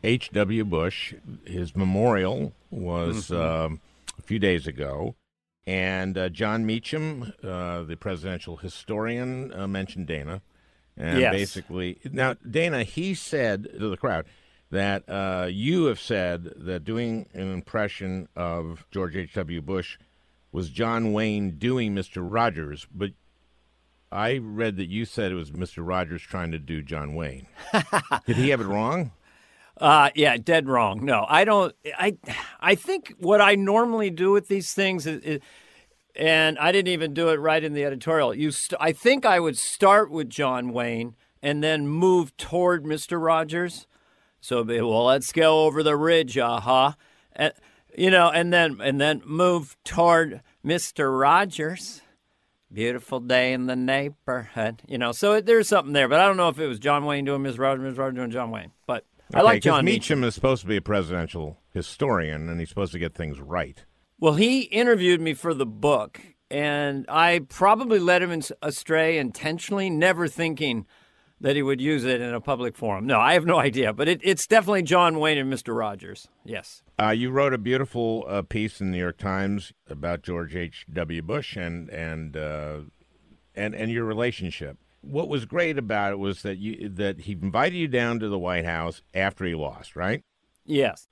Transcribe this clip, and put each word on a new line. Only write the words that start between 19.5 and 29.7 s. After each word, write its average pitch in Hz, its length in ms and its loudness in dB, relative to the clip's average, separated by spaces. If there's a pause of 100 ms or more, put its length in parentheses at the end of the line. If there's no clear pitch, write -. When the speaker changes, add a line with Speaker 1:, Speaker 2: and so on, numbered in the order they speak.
Speaker 1:
Bush 90 380 -8 (520)
was 82 200 -6
John 113 420 -2
Wayne 104 460 -2
doing 117 340 -2
Mister 95 300 -6
Rogers, 87 680 -4
but 98 200 -6 (1000)
I 113 280 -2
read 110 380 -4
that 95 120 -6
you 107 160 -4
said 101 260 -4
it 92 40 -4
was 76 180 -8
Mister 87 300 -8
Rogers 87 400 -4
trying 87 280 -6
to 80 60 -6
do 76 240 -8
John 73 320 -8
Wayne. 69 320 -8 (260)
Speaker 2:
<laughs> - 540 -2
Speaker 1:
Did 123 120 0
he 131 120 2
have 135 100 2
it 110 60 -4
wrong? 113 460 -2 (680)